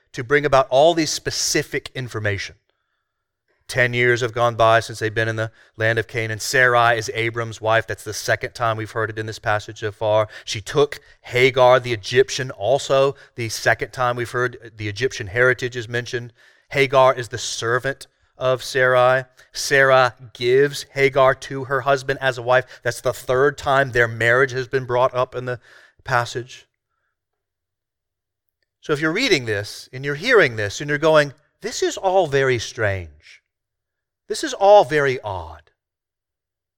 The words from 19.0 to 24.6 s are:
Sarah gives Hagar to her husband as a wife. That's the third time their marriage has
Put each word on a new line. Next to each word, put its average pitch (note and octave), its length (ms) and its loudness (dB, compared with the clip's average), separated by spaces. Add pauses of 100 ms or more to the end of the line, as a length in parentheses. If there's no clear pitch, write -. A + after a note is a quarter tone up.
Sarah C3 640 4 (180)
gives C3+ 520 0 (100)
Hagar C3+ 400 4
to C3+ 300 -12
her C3+ 160 -4
husband C#3 420 -2
as C3 160 -2
a A#2+ 40 -10
wife. B2+ 420 0
That's B2 160 -4
the B2 120 -2
third C3+ 460 0
time C3+ 320 0
their A#2 180 2
marriage A#2 440 2
has B2+ 160 -8